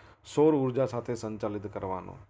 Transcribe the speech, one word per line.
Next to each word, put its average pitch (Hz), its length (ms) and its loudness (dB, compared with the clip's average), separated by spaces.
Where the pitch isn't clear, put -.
સૌર 156 300 6
ઉર્જા 131 300 2
સાથે 120 300 -4
સંચાલિત 104 580 -4
કરવાનો. 92 440 -6